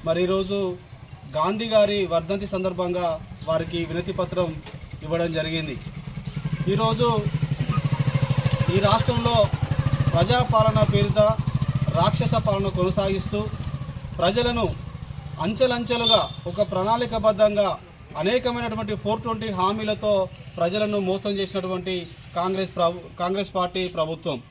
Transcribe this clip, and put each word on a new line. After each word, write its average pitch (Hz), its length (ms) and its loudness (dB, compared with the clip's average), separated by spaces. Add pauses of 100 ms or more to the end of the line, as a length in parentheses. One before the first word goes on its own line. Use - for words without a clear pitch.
మరి 165 180 2
ఈరోజు 190 540 0 (600)
గాంధీ 214 280 0
గారి 208 400 4
వర్ధంతి 170 420 -2
సందర్భంగా 180 720 -2 (260)
వారికి 165 400 0
వినతి 170 280 -4
పత్రం 170 480 -2 (420)
ఇవ్వడం 165 300 -2
జరిగింది. 156 440 -4 (920)
ఈరోజు 226 520 2 (1600)
ఈ 196 40 6
రాష్ట్రంలో 226 680 4 (680)
ప్రజాపాలన 220 800 6
పేరిట 202 260 4 (760)
రాక్షస 208 380 2
పాలన 196 320 2
కొనసాగిస్తూ 196 800 0 (680)
ప్రజలను 220 720 0 (500)
అంచెలంచెలుగా 240 920 2 (180)
ఒక 190 240 -2
ప్రణాళికబద్ధంగా 208 1080 2 (400)
అనేకమైనటువంటి 226 800 -2
ఫోర్ 214 260 -2
ట్వంటీ 220 300 -4
హామీలతో 202 760 0 (300)
ప్రజలను 208 420 0
మోసం 196 300 -2
చేసినటువంటి 185 800 -4 (280)
కాంగ్రెస్ 185 400 -2
ప్రభు-, 175 440 -2
కాంగ్రెస్ 190 360 -2
పార్టీ 180 320 -2
ప్రభుత్వం. 160 640 -4